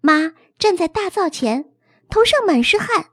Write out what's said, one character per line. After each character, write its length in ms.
妈 320
站 180
在 120
大 220
灶 200
前， 420
头 160
上 200
满 180
是 140
汗 360